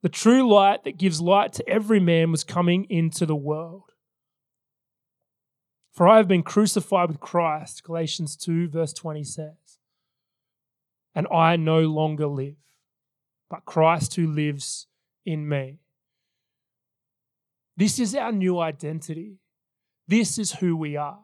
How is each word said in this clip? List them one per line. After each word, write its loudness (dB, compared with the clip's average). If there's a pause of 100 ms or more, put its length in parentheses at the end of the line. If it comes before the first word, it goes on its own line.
The -2
true 4
light 4
that -10
gives 0
light 2
to -8
every 2
man 4
was -2
coming 0
into 0
the -2
world. -8 (2000)
For 4
I 10
have 6
been 2
crucified 0
with -6
Christ," -4
Galatians -8
two, -4
verse -4
twenty -10
says, -16 (1400)
"and -4
I 4
no 2
longer -2
live, -8 (920)
but -16
Christ 2
who 0
lives -6 (360)
in -6
me." -6 (2000)
This 0
is -2
our -2
new 0
identity. -8 (680)
This 0
is -4
who -2
we -6
are. -10